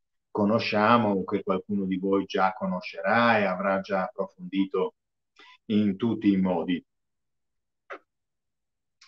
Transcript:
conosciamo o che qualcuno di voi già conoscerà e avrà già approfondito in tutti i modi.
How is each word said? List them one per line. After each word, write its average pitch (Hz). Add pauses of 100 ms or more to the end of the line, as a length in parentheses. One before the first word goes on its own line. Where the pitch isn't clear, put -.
(320)
conosciamo 110
o 92
che 101
qualcuno 98
di 95
voi 98
già 95
conoscerà 107
e 104
avrà 95
già 95
approfondito 92 (680)
in 104
tutti 107
i 95
modi. 90 (2250)